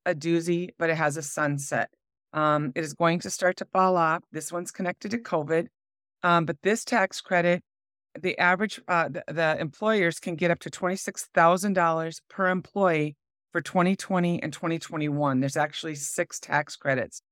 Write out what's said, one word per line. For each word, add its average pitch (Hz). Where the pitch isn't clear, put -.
a 180
doozy, 170
but 165
it 165
has 151
a 160
sunset. 147
Um, 151
it 165
is 147
going 170
to 190
start 185
to -
fall 185
off. 165
This 156
one's 175
connected 185
to 233
covid. 160
Um, 170
but 147
this 214
tax 196
credit, 175
the 170
average, 185
uh, 165
the, 139
the 156
employers 175
can 175
get 175
up 170
to 160
twenty-six -
thousand 180
dollars 165
per 190
employee 170
for 165
twenty 185
twenty 175
and 151
twenty 165
twenty-one. 147
There's 139
actually 151
six 147
tax 147
credits. 131